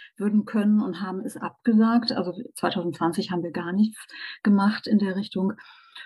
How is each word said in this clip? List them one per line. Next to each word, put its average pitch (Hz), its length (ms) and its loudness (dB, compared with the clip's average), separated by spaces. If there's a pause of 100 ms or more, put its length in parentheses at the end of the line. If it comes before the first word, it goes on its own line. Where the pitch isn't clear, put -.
(160)
würden 208 280 2
können 208 360 2
und 185 200 -4
haben 190 240 -6
es - 120 -10
abgesagt. 226 760 2
Also 180 280 -4 (140)
zweitausendzwanzig 170 800 -2
haben 175 100 -2
wir 170 80 -6
gar 175 220 -6
nichts 214 260 2 (460)
gemacht 202 420 2
in 208 140 4
der 190 160 -2
Richtung. 190 380 -2 (520)